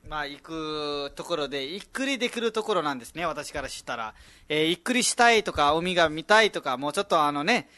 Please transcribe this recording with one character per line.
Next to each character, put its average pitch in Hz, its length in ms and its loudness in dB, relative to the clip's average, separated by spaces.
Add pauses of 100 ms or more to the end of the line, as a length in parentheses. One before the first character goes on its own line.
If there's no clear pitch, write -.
ま 151 100 -8
あ、 143 80 -4
行 143 140 -14
く 151 760 -6
と 165 80 -10
こ 175 100 -4
ろ 147 140 -2
で、 135 180 -6
ゆ 180 120 -10
っ - 20 -10 (120)
く 269 140 -4
り 269 100 -2
で 233 140 -2
き 240 100 -6
る 226 120 -2
と 220 100 -2
こ 214 120 -2
ろ 170 80 2
な 147 120 0
ん 123 60 -8
で 117 60 -16
す - 100 -16
ね、 170 100 -4
私 143 240 -6
か 151 100 -8
ら 131 80 -8
し - 160 -12
た 127 120 -6
ら。 110 180 -8 (340)
え 151 160 2
ー、 - 20 4
ゆ 170 80 2
っ - 40 -6
く - 140 -4
り 240 100 2
し - 140 0
た 233 180 8
い 214 80 4
と 175 100 -6
か、 147 200 4
海 175 240 0
が 165 140 6
見 156 120 -8
た 220 220 6
い 196 80 2
と 165 100 -6
か、 131 140 -2
も 143 140 -4
う - 20 -12
ち 202 80 0
ょ - 20 -2
っ - 60 -4
と 160 160 4
あ 147 80 2
の 147 100 -4
ね、 190 360 0